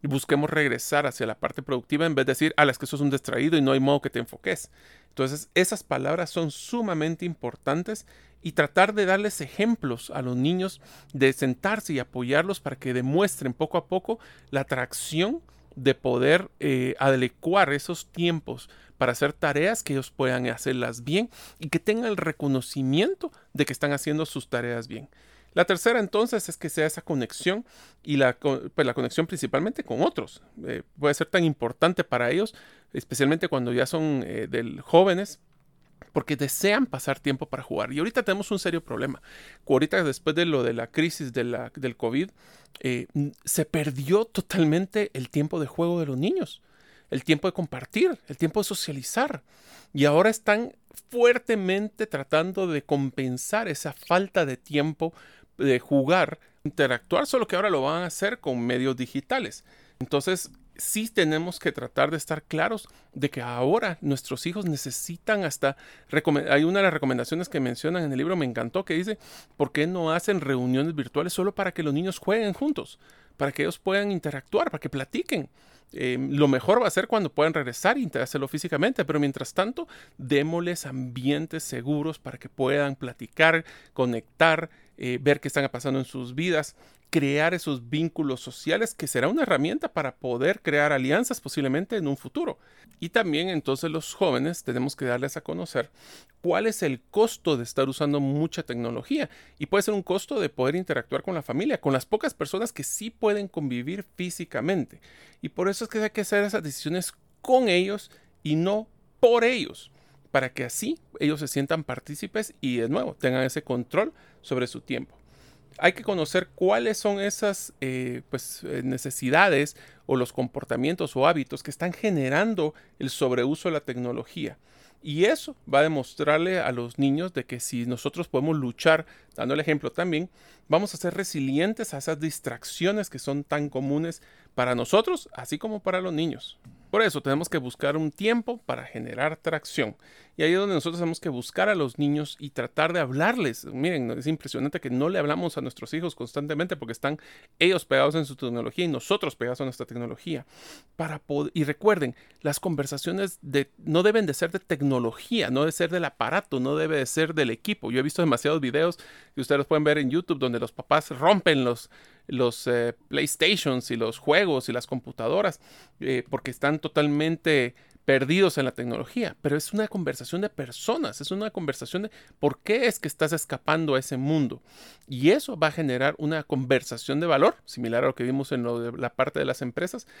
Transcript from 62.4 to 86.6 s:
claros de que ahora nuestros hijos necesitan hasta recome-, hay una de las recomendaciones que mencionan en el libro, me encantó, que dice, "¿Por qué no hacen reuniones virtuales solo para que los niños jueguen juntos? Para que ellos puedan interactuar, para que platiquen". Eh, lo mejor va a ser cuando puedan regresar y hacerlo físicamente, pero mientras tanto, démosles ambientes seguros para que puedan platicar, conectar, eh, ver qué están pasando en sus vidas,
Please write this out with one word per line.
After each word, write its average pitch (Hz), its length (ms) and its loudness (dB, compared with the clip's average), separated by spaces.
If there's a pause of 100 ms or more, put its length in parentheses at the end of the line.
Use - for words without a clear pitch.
claros 202 460 -2 (240)
de 139 180 -2
que 135 100 -8
ahora 139 600 0
nuestros 139 460 -4
hijos 190 180 -6
necesitan 170 800 -4
hasta 143 320 0 (340)
recome-, 147 400 2
hay 147 140 6
una 185 160 2
de 196 40 4
las 180 80 4
recomendaciones 147 560 -2
que 151 120 -4
mencionan 151 420 -2
en 147 80 -2
el 127 80 -2
libro, 165 160 0
me 156 120 0
encantó, 117 380 -2
que 160 100 -2
dice, 190 240 -2 (380)
"¿Por 139 140 0
qué 151 160 2
no 175 240 -2
hacen 175 300 2
reuniones 135 560 2
virtuales 147 360 -2
solo 190 220 0
para 190 160 -2
que 165 140 -4
los 143 100 0
niños 180 240 -2
jueguen 208 340 0
juntos? - 460 -4 (380)
Para 139 160 0
que 147 100 -4
ellos 165 160 -2
puedan 202 320 0
interactuar, 185 640 0
para 160 80 -6
que - 100 -6
platiquen". 143 580 -4 (440)
Eh, 127 260 -2
lo 139 300 4
mejor 175 340 4
va 214 60 2
a - 20 2
ser - 160 0
cuando 202 240 0
puedan 156 240 2
regresar 156 440 0
y 214 200 -2
hacerlo 135 300 -2
físicamente, 160 560 0
pero 151 160 0
mientras 139 340 -2
tanto, 240 320 -2 (320)
démosles 156 680 0
ambientes 131 760 -2
seguros 147 560 -4
para 120 180 -14
que - 120 -18
puedan 139 480 2
platicar, 156 680 0 (280)
conectar, 151 800 2 (260)
eh, 123 240 -4
ver 143 200 4
qué - 80 -6
están 139 200 0
pasando 131 320 -2
en 131 40 -2
sus 127 300 -10
vidas, 156 400 -2 (360)